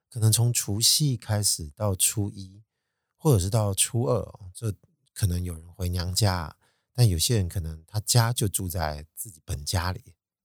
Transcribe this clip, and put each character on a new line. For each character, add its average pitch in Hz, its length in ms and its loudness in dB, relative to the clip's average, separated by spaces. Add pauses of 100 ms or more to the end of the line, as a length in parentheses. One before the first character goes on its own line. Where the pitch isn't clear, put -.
(100)
可 - 80 -10
能 110 140 4
从 117 200 2
除 104 280 -2
夕 135 360 2
开 107 240 -2
始 87 360 -2
到 104 180 0
初 101 340 0
一， 101 360 -16 (520)
或 156 160 4
者 110 60 6
是 90 100 0
到 104 240 2
初 117 320 0
二 131 140 2
哦， 90 340 -12
这 107 220 -6 (380)
可 - 160 0
能 87 160 -2
有 87 100 -6
人 85 200 -18
回 90 140 -2
娘 87 240 -2
家， 90 440 0 (360)
但 120 160 6
有 90 80 0
些 113 200 0
人 92 120 0
可 - 120 -6
能 80 260 -8
他 107 140 -6
家 117 320 4
就 117 160 0
住 92 200 -4
在 78 460 -4
自 - 160 -12
己 - 140 -20
本 - 200 -6
家 90 280 -2
里。 - 240 -14 (280)